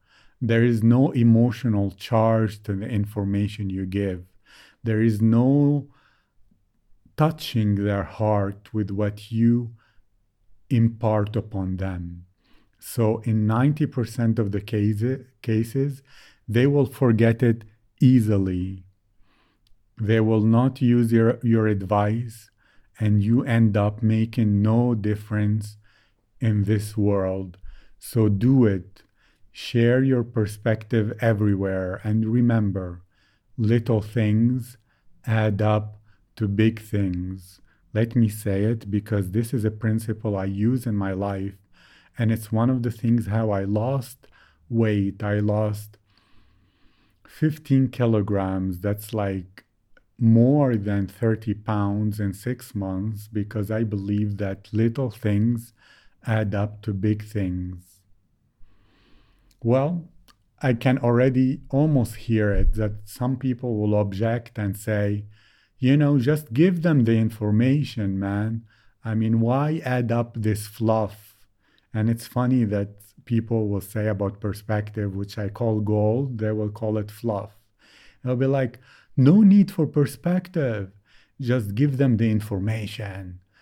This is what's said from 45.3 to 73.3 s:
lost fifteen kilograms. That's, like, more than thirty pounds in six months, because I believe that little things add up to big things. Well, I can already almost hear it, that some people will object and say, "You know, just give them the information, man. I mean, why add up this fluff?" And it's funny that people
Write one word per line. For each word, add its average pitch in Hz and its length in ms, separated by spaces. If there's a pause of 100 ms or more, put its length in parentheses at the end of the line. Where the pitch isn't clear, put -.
lost 104 580 (1300)
fifteen 139 640
kilograms. 95 920
That's, 104 340
like, 98 500 (540)
more 123 580
than 101 300
thirty 110 480
pounds 104 640
in 98 140
six - 400
months, 101 520
because 104 440
I 110 140
believe 104 520
that 98 360
little 113 380
things 110 640 (540)
add 110 280
up 104 280
to 107 100
big 107 320
things. 90 800 (1600)
Well, 139 460 (520)
I 131 140
can 127 240
already 127 640 (100)
almost 139 460
hear 107 360
it, 104 220
that 107 180 (120)
some 131 320
people 127 420
will 104 160
object 104 640
and 101 180
say, 104 480 (540)
"You 131 180
know, 143 220
just 143 340
give 170 300
them 151 220
the 113 120
information, 110 1000
man. 104 460 (380)
I 113 120
mean, 113 260
why 143 440
add 123 280
up 117 220
this 107 320
fluff?" 110 600 (640)
And 110 160
it's 113 200
funny 123 360
that 101 260 (340)
people 110 440